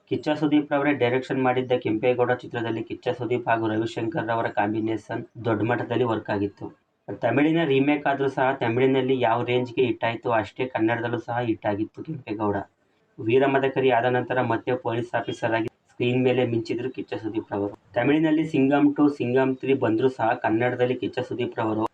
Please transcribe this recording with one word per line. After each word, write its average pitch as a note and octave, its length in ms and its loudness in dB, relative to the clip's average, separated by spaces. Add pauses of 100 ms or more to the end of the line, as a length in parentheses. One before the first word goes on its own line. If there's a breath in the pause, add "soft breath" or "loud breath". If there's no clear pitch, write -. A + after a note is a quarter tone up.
ಕಿಚ್ಚ - 200 -4
ಸುದೀಪ್ D3+ 440 2
ರವರೇ C#3+ 200 2
ಡೈರೆಕ್ಷನ್ C3 500 0
ಮಾಡಿದ್ದ B2+ 300 0
ಕೆಂಪೇಗೌಡ B2 600 2
ಚಿತ್ರದಲ್ಲಿ A#2 500 -4
ಕಿಚ್ಚ A2+ 260 -8
ಸುದೀಪ್ A#2+ 400 -2
ಹಾಗೂ A2+ 180 2
ರವಿಶಂಕರ್ A2+ 600 -2
ರವರ A#2 180 0
ಕಾಂಬಿನೇಷನ್ A2 1000 -4
ದೊಡ್ಡ G#2+ 180 0
ಮಟ್ಟದಲ್ಲಿ A#2 420 -2
ವರ್ಕ್ A2+ 260 -2
ಆಗಿತ್ತು. G2+ 480 -6 (420)
ತಮಿಳಿನ D3+ 440 2
ರೀಮೇಕ್ C#3+ 420 2
ಆದ್ರೂ C3+ 220 0
ಸಹ C3+ 240 0
ತಮಿಳಿನಲ್ಲಿ B2+ 680 2
ಯಾವ A#2 240 2
ರೇಂಜ್‌ಗೆ B2 420 0
ಹಿಟ್ A2+ 180 -2
ಆಯ್ತು A#2 280 -2
ಅಷ್ಟೇ A2+ 340 -2
ಕನ್ನಡದಲ್ಲೂ A#2 520 0
ಸಹ A#2+ 220 -4
ಹಿಟ್ A2+ 260 -2
ಆಗಿತ್ತು G#2+ 360 -4
ಕೆಂಪೇಗೌಡ. G#2+ 540 -4 (640)
ವೀರಮದಕರಿ C3 680 2
ಆದ A#2+ 140 4
ನಂತರ B2 360 0
ಮತ್ತೆ A#2+ 360 0
ಪೊಲೀಸ್ A#2 380 -4
ಆಫೀಸರ್ A#2 380 -4
ಆಗಿ A2+ 160 0 (220)
ಸ್ಕ್ರೀನ್ B2 340 0
ಮೇಲೆ B2 220 4
ಮಿಂಚಿದ್ರು A#2 440 -4
ಕಿಚ್ಚ - 240 -10
ಸುದೀಪ್ A2 380 -6
ರವರು. G2+ 220 -4 (200)
ತಮಿಳಿನಲ್ಲಿ D#3 520 2
ಸಿಂಗಂ C#3+ 480 4
ಟೂ, D3 140 6
ಸಿಂಗಂ C3 460 0
ತ್ರೀ C3 200 0
ಬಂದ್ರೂ A#2 340 2
ಸಹ A#2+ 240 0
ಕನ್ನಡದಲ್ಲಿ B2 600 0
ಕಿಚ್ಚ - 240 -4
ಸುದೀಪ್ A#2+ 400 -4
ರವರು A2 360 0